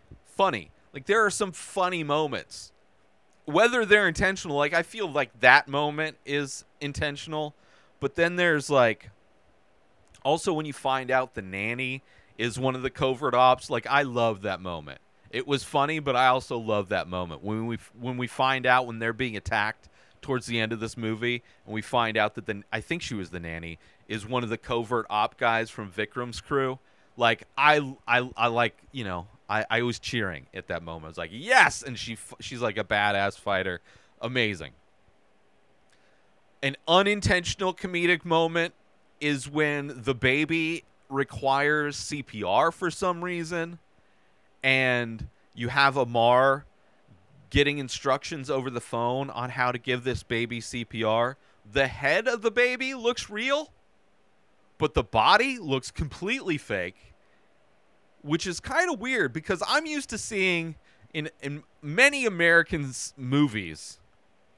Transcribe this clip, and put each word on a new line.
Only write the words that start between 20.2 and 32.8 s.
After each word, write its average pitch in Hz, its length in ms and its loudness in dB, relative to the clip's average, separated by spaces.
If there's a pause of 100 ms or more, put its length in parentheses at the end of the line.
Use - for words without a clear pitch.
towards 127 240 -4
the 117 140 -2
end 113 120 0
of 113 60 -6
this 110 180 -8
movie, 117 460 -2 (240)
and 107 80 -10
we 110 80 -4
find 113 340 0
out 107 200 2
that - 100 -12
the, 101 160 -6 (100)
I 113 80 -4
think 165 220 -6
she 120 140 -8
was 90 140 -8
the 87 100 -8
nanny, 82 400 -10 (260)
is 107 180 -8
one 123 200 -4
of 113 40 -6
the 113 80 -4
covert 117 540 -4
op 107 260 0
guys 113 340 0
from 104 200 -12
Vikram's 113 500 -8
crew. 131 380 -2 (380)
Like, 117 320 2 (100)
I, 147 380 4 (100)
I, 123 300 2
I, 113 100 2
like, 117 300 2 (160)
you 127 100 -8
know, 92 240 -6 (220)
I, 107 200 0
I 117 140 2
was 120 160 -2
cheering 92 560 -6
at 92 140 -12
that 85 160 -6
moment. 82 220 -12
I - 20 -14
was 80 100 -16
like, 82 140 -6
"Yes!" 185 500 4
And 123 160 -10
she 117 140 -8
f-, - 260 -16
she's, 117 220 -10
like, 110 180 -2
a 104 60 -2